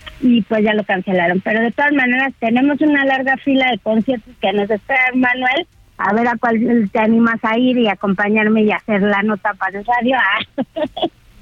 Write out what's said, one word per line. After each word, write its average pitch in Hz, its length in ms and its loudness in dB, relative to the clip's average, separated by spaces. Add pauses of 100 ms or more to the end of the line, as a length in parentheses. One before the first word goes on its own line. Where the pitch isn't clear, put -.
(220)
y 240 200 4
pues 214 220 0
ya 214 80 2
lo 208 120 -2
cancelaron. 185 580 0
Pero 220 180 -2
de 226 120 0
todas 294 200 0
maneras 262 460 0
tenemos 254 420 0
una 294 240 2
larga 269 340 0
fila 262 320 0
de 226 100 -2
conciertos 226 600 -2
que 196 140 0
nos 202 160 -2
esperan, 254 500 0
Manuel. 254 460 -2 (320)
A - 160 -2
ver 233 120 2
a 233 120 0
cuál 233 520 0
te - 80 -2
animas 226 440 2
a 220 160 0
ir 254 180 2
y 233 120 2
acompañarme 214 760 0
y 214 100 2
hacer 190 300 -2
la 202 220 0
nota 214 300 -2
para 190 240 -6
el 202 60 -10
radio. 240 320 0
Ah. 226 480 -4 (440)
<laughs> - 0 - (340)